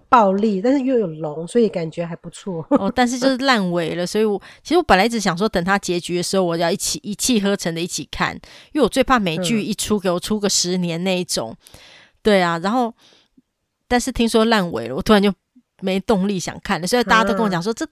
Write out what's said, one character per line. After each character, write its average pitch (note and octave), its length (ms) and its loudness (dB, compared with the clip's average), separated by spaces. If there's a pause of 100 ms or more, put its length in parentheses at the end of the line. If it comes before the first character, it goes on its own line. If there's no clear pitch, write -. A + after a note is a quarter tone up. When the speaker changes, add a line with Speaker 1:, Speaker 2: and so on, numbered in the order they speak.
Speaker 1:
暴 G#3 240 4
力， G3+ 260 0
但 A#3+ 140 0
是 C#4 100 0
又 B3+ 140 0
有 A3 80 0
龙， D#3 420 -8
所 A#3+ 140 0
以 G#3 80 2
感 E3 200 -6
觉 E3+ 140 -8
还 E3+ 120 -8
不 - 160 -16
错。 E3 400 -10
Speaker 2:
哦， G3 220 2
但 B3 140 2
是 B3 120 -4
就 C4+ 100 2
是 C4 80 0
烂 A#3 340 0
尾 E3+ 220 -2
了， F3 120 -4
所 G#3 140 -2
以 A3 60 2
我， G3+ 160 0 (220)
其 - 60 -16
实 D#4+ 80 4
我 F4 60 2
本 G3+ 140 4
来 F#3+ 80 4
一 A#3+ 40 2
直 A#3 100 -2
想 F#3 180 0
说 G#3 100 0
等 F3+ 160 0
它 G3 140 2
结 F3 220 -2
局 E3+ 180 -4
的 F3 60 -2
时 - 120 -4
候， F#3+ 80 2
我 E3+ 140 0
要 E3+ 140 0
一 G3+ 40 0
起， - 280 -6
一 G#3 100 -8
气 A#3 260 0
呵 G3 160 0
成 F3 180 -4
的 E3 60 -6
一 F3 60 -2
起 - 260 -8
看， D3+ 240 -4 (380)
因 D4+ 80 2
为 - 0 -
我 G#3 80 4
最 C4 140 2
怕 B3+ 160 2
美 E3+ 180 0
剧 G#3+ 240 0
一 F#3 120 -4
出， - 240 -2
Speaker 1:
嗯。 - 20 0
Speaker 2:
给 F#3 100 0
我 F3 100 0
出 G#3+ 200 -2
个 G3+ 100 0
十 F3+ 280 0
年 E3+ 260 -2
那 F#3 160 0
一 F3+ 40 -2
种。 B2 320 -6 (680)
对 G3+ 180 4
啊， E3+ 180 0
然 G3 140 -2
后， A#3+ 200 0 (960)
但 B3 140 2
是 B3+ 100 -4
听 A#3 160 0
说 A3 180 4
烂 G#3+ 260 2
尾 A#2 160 -6
了， B2+ 80 -6
我 F3 60 -4
突 A3 120 4
然 G3+ 80 8
就 G3+ 100 4 (500)
没 F#3+ 180 -2
动 F#3+ 280 0
力 G3+ 120 -2
想 - 240 -8
看 F3 180 -4
了， F3+ 60 -6
所 B3 120 2
以 A#3 40 2
大 A#3 120 4
家 A3 80 6
都 A3+ 120 0
跟 F#3+ 80 0
我 G#3 60 0
讲 E3+ 120 -2
说， G3+ 100 -4
Speaker 1:
啊。 - 60 -2
Speaker 2:
“这 D#4+ 140 -4